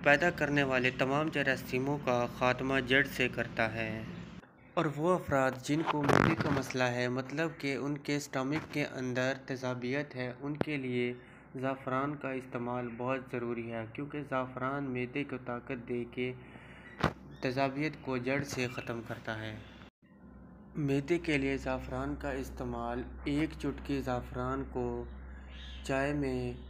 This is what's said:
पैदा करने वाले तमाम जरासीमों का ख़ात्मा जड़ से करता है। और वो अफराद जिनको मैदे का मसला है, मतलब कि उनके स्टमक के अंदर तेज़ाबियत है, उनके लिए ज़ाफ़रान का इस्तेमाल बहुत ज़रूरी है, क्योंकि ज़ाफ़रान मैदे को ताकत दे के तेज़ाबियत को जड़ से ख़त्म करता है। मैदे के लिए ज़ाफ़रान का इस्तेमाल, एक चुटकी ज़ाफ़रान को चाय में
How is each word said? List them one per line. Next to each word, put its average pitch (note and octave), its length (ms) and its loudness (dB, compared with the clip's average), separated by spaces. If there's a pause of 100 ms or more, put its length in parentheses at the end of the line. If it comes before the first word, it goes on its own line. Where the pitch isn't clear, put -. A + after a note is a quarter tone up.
पैदा D3 280 8
करने C#3+ 320 4
वाले B2+ 340 4
तमाम C#3+ 320 4
जरासीमों C#3 680 0
का B2 260 4 (120)
ख़ात्मा C3 440 4
जड़ C3 260 6
से B2+ 220 2
करता A#2 420 0
है। A2 500 -4 (540)
और E3 120 4
वो D3 200 0
अफराद C3+ 580 4
जिनको D3+ 360 2
मैदे C#3+ 320 8
का D3+ 160 2
मसला C3 360 2
है, B2 220 2
मतलब C3+ 420 0 (100)
कि C#3 180 0
उनके D3 420 -2
स्टमक C#3+ 420 -2 (100)
के D3 100 0 (120)
अंदर B2+ 420 0 (120)
तेज़ाबियत B2+ 680 -2
है, B2+ 120 -4 (160)
उनके D3 360 0
लिए B2 340 0 (440)
ज़ाफ़रान C3+ 580 0
का C3+ 200 -4
इस्तेमाल B2 600 -4
बहुत B2+ 380 -2
ज़रूरी A#2+ 320 -2
है, A2+ 200 -4 (100)
क्योंकि C#3+ 280 -6
ज़ाफ़रान C3 680 -2
मैदे B2+ 360 -2
को C3+ 200 -6
ताकत A#2+ 440 -6
दे A#2+ 140 -2 (120)
के B2+ 160 -2 (1120)
तेज़ाबियत C#3 640 0
को C3 140 0
जड़ C3+ 240 2
से B2+ 260 0
ख़त्म A#2+ 380 -4
करता A2+ 260 -6
है। A2 200 -6 (1300)
मैदे C#3+ 400 2
के D3+ 180 4
लिए C3+ 220 4
ज़ाफ़रान C3 560 -2
का C#3+ 240 -4
इस्तेमाल, A#2+ 640 -4 (240)
एक D3+ 280 0
चुटकी C#3 460 -2
ज़ाफ़रान B2+ 680 -2
को A#2+ 360 -2 (800)
चाय C#3 280 2
में B2+ 420 0 (140)